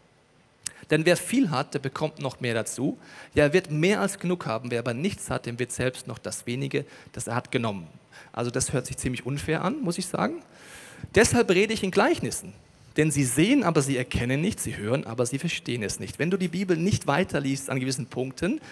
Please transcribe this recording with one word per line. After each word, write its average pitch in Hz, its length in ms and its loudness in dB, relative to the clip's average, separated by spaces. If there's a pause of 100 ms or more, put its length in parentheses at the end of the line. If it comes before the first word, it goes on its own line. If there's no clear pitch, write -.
(920)
Denn 156 140 4
wer 170 140 6
viel 233 320 2
hat, 135 240 -2
der 139 60 -2
bekommt - 380 -4
noch - 220 -6
mehr 120 140 -2
dazu. 120 420 -2 (380)
Ja, 147 100 8
er 139 80 4
wird 180 180 2
mehr 175 300 2
als 196 180 -2
genug 175 280 -2
haben. 120 240 -4
Wer 117 80 0
aber 117 160 -2
nichts 190 340 -4
hat, 127 160 -4
dem 117 140 -6
wird 123 140 -4
selbst 127 340 -4
noch 120 120 -10
das - 280 -10
wenige, 135 400 -2 (260)
das - 140 -8
er 117 80 -4
hat, - 180 -4
genommen." 101 360 -2 (440)
Also 120 180 -4
das 127 220 -2
hört 127 140 -2
sich - 100 -8
ziemlich 127 300 -6
unfair 147 360 -2
an, 269 200 -2
muss 175 160 -2
ich 185 80 -6
sagen. 277 360 -2 (720)
"Deshalb 226 360 6
rede 202 240 4
ich - 80 -2
in 190 80 0
Gleichnissen. 202 640 2 (420)
Denn 151 160 4
sie 139 100 2
sehen, 175 400 4
aber 160 200 4
sie 135 140 0
erkennen 123 440 0
nicht, 190 180 0
sie 104 180 -6
hören, 104 300 -2
aber 117 180 0
sie 135 140 -4
verstehen 120 460 -4
es - 160 -6
nicht." - 180 -10
Wenn 147 100 0
du 190 80 0
die 185 120 -2
Bibel 185 280 0
nicht 175 300 0
weiterliest 143 640 2
an 131 80 0
gewissen 127 280 -2
Punkten, 147 540 -2 (120)